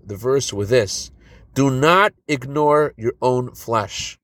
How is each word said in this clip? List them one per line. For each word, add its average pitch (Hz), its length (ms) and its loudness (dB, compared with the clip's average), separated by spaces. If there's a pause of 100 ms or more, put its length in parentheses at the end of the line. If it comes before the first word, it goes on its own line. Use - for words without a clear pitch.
the 101 140 -12
verse 127 380 -2
with 101 160 -4
this: 117 400 0 (440)
"Do 135 160 2
not 170 420 4 (140)
ignore 147 720 0
your 113 260 -4
own 123 320 0
flesh." - 680 -6